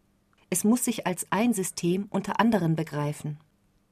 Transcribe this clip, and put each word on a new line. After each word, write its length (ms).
Es 140
muss 200
sich 220
als 240
ein 220
System 560
unter 320
anderen 340
begreifen. 640